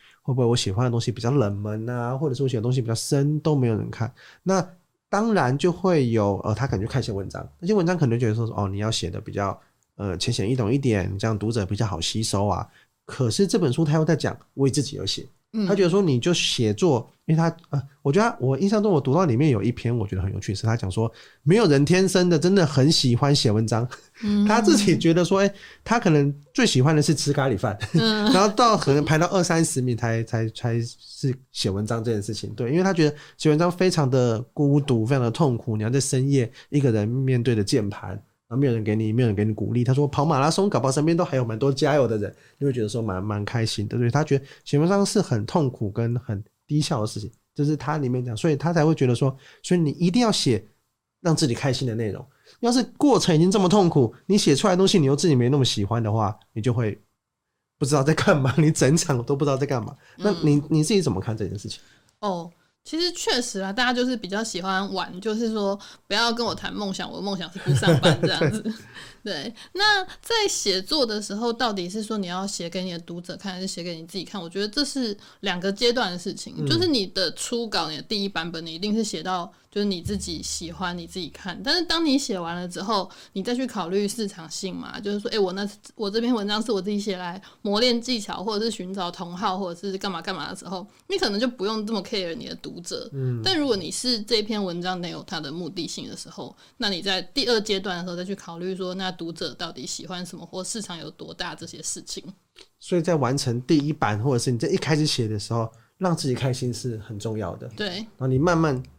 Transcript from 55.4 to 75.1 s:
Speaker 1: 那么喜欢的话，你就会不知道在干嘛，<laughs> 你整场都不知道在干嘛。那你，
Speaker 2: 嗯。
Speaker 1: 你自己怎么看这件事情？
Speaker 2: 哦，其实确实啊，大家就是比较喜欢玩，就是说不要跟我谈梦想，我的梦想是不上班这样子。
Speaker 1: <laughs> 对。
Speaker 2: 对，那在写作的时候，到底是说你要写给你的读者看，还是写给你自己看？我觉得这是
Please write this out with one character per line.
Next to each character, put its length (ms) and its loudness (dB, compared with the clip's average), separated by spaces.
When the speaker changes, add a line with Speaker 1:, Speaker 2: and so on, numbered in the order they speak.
Speaker 1:
那 80 4
么 60 4
喜 220 0
欢 160 0
的 100 0
话， 260 0
你 80 -6
就 120 0
会 260 -2
不 80 -2
知 80 0
道 100 6
在 100 4
干 260 4
嘛， 140 2
<laughs> 40 0
你 140 6
整 260 4
场 260 0
都 120 0
不 100 0
知 40 2
道 60 2
在 120 -2
干 160 -2
嘛。 120 -10
那 140 0
你， 140 6
Speaker 2:
嗯。 140 2
Speaker 1:
你 140 4
自 80 0
己 100 4
怎 100 0
么 100 -2
看 160 -4
这 100 -4
件 100 -6
事 120 -10
情？ 100 -14
Speaker 2:
哦， 320 -4
其 160 -6
实 120 -2
确 280 -2
实 200 -6
啊， 120 -4
大 140 0
家 80 2
就 100 0
是 140 -2
比 100 -10
较 160 -4
喜 180 -8
欢 300 -2
玩， 300 -8
就 140 -4
是 160 -2
说 280 -2
不 80 -6
要 180 2
跟 100 -4
我 120 -2
谈 180 -10
梦 180 -6
想， 180 -8
我 80 -12
的 40 -8
梦 160 -4
想 140 -8
是 80 -14
不 160 -2
上 260 4
班 180 2
这 80 0
样 240 0
子。 100 -4
Speaker 1:
<laughs> 20 -12
对。 100 -4
Speaker 2:
对， 320 -8
那 280 2
在 280 0
写 320 -2
作 240 0
的 160 -4
时 140 -8
候， 160 -2
到 220 -2
底 160 -6
是 120 -6
说 160 -6
你 80 -4
要 220 -6
写 220 -8
给 160 -6
你 80 -6
的 60 -8
读 200 -12
者 160 -12
看， 180 -10
还 60 -10
是 80 -6
写 160 -8
给 160 -8
你 80 -16
自 100 -12
己 60 -8
看？ 180 -12
我 80 -10
觉 120 -6
得 60 -2
这 160 -2
是 320 -4